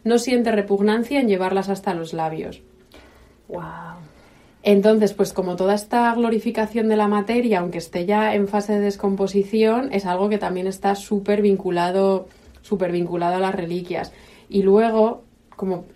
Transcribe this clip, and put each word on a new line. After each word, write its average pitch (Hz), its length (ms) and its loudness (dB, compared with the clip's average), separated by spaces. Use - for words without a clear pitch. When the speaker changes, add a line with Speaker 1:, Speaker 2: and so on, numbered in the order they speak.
Speaker 1:
no 233 160 2
siente 240 320 0
repugnancia 214 680 2
en 247 80 2
llevarlas 190 420 0
hasta 190 240 -4
los 165 200 -8
labios". 160 480 -6
Speaker 2:
Guau. 165 480 -12
Speaker 1:
Entonces, 208 520 4
pues 185 200 -2
como 180 220 -4
toda 185 180 0
esta 233 400 0
glorificación 226 760 -2
de 214 100 2
la 208 100 2
materia, 208 520 0
aunque 175 200 -4
esté 175 260 -6
ya 214 300 2
en 202 120 0
fase 202 260 -2
de 208 80 2
descomposición, 202 1120 0
es 196 140 -2
algo 185 240 0
que 208 80 0
también 185 300 -4
está 190 280 -2
súper 208 460 -2
vinculado, 190 840 0
súper 180 300 -2
vinculado 175 460 -2
a - 20 -2
las 190 160 -2
reliquias. 175 560 -6
Y 196 120 2
luego, 220 640 4
como 190 300 -6